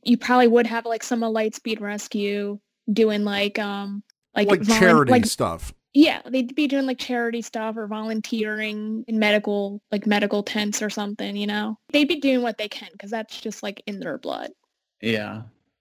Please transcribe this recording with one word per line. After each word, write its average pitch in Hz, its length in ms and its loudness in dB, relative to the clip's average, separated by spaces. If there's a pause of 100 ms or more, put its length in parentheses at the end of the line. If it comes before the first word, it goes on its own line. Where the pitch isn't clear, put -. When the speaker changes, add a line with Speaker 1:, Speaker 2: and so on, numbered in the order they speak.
Speaker 1:
You 240 140 4
probably 247 300 6
would 233 200 6
have, 226 180 -4
like, 226 180 -4
some 233 200 -4
of 226 100 -2
Lightspeed 220 460 -4
Rescue 202 800 -4 (320)
doing, 208 320 2
like, 202 360 -2
um, 202 440 -6 (320)
like, 208 140 2
Speaker 2:
Like 196 120 4
Speaker 1:
volun-, 220 180 4
Speaker 2:
charity 165 320 8
Speaker 1:
like, - 160 6
Speaker 2:
stuff. 85 460 -4 (200)
Speaker 1:
yeah, 285 340 6
they'd 254 280 -2
be 302 120 2
doing, 277 200 0
like, 254 100 -2
charity 240 440 -4
stuff 220 360 -6
or 220 100 -8
volunteering 214 1200 -4
in 220 120 0
medical, 208 600 0 (100)
like, 202 160 -2
medical 208 360 2
tents 208 380 -4
or 214 80 -2
something, 202 480 -8
you 202 100 -4
know? 208 300 -4 (160)
They'd 294 140 4
be 330 120 -2
doing 262 220 2
what 233 160 -4
they 214 100 -6
can 202 220 -14 (100)
'cause 202 120 -12
that's 220 280 -8
just, - 240 -10
like, 202 220 -8
in 202 140 -10
their 147 180 -6
blood. - 340 -8 (500)
Speaker 3:
Yeah. 107 420 -4 (380)